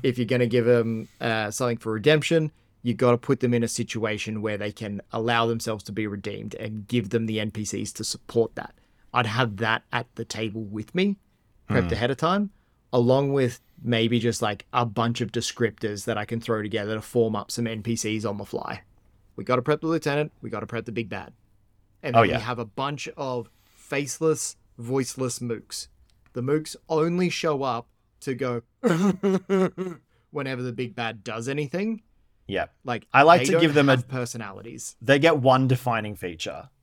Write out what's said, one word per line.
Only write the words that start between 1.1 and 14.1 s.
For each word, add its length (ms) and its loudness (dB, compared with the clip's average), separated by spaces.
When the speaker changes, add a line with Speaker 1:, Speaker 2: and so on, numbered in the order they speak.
Speaker 1:
uh, 300 -2
something 260 0
for 160 -6
redemption, 580 4
you 120 0
gotta 240 4
put 220 0
them 120 2
in 120 4
a 40 0
situation 760 -4
where 140 -2
they 160 -6
can 280 -8
allow 340 2
themselves 380 -2
to 80 -12
be 140 -4
redeemed 480 -8
and 320 -8
give 240 0
them 160 0
the 140 -2
N 100 -2
P 140 -6
Cs 300 -6
to 100 -8
support 520 -2
that. 180 -10
I'd 140 2
have 320 0
that 240 0
at 220 -4
the 100 -8
table 380 -6
with 320 -8
me, 220 0
prepped 200 2
Speaker 2:
Hmm. 60 -2
Speaker 1:
ahead 180 0
of 40 -6
time, 340 0
along 400 4
with 280 0
maybe 380 2